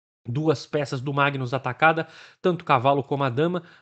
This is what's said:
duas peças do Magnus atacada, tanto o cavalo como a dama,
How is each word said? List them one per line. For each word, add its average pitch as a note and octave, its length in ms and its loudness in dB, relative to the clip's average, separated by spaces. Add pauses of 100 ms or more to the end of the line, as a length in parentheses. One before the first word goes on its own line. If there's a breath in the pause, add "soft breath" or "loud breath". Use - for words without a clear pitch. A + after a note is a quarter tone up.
(280)
duas D3 380 0
peças C#3+ 340 -4
do C#3+ 140 -6
Magnus C#3 400 0
atacada, D#3 520 0 (360 loud breath)
tanto E3+ 180 0
o - 60 -18
cavalo C#3 360 4
como C#3 220 -2
a C3 60 0
dama, E3 320 -2 (200 loud breath)